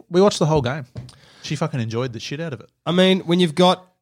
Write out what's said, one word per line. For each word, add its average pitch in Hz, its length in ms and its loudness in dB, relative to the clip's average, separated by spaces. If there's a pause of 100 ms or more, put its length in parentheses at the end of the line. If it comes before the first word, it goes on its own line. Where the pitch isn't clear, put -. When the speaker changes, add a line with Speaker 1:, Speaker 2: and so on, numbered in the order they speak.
Speaker 1:
we 175 120 2
watched 196 180 4
the 170 80 2
whole 151 160 0
game. 131 240 -6 (560)
She 156 140 -8
fucking 151 240 -4
enjoyed 117 320 -4
the 113 80 -12
shit 143 200 -10
out 165 120 -10
of 110 80 -12
it. - 100 -20 (160)
Speaker 2:
I 156 60 -2
mean, 185 280 4
when 170 200 0
you've 165 160 2
got 180 300 2 (160)